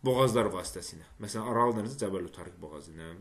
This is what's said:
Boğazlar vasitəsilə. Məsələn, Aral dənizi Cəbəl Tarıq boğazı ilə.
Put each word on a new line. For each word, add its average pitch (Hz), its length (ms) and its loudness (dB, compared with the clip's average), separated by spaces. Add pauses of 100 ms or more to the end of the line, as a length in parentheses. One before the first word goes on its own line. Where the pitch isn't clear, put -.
Boğazlar 123 480 6
vasitəsilə. 90 560 -10 (100)
Məsələn, 110 320 -6
Aral 117 240 6
dənizi 113 240 -4
Cəbəl 95 320 -2
Tarıq 87 300 -14
boğazı 78 320 -14
ilə. 82 160 -12 (120)